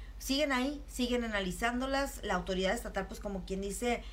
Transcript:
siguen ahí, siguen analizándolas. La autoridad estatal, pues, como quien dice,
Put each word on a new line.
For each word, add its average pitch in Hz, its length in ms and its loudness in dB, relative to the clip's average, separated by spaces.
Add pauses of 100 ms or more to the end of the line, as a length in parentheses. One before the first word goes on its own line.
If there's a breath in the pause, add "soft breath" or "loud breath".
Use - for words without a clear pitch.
(180 loud breath)
siguen 277 340 2
ahí, 269 340 2
siguen 240 380 0
analizándolas. 233 1000 0
La 202 120 2
autoridad 185 400 2
estatal, 196 320 -4
pues, 220 120 -8
como 196 280 -4
quien 190 160 -2
dice, 214 400 0 (100)